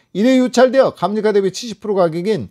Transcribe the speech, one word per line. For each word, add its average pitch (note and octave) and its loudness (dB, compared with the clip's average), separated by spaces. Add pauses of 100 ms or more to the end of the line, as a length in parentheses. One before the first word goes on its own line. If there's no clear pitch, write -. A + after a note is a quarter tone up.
(140)
일 G3+ 0
회 C4 4
유찰되어 B3+ 2
감정가 G#3 -2
대비 G3 0
칠십 A3 -12
프로 G#3 -6
가격인 F3 -2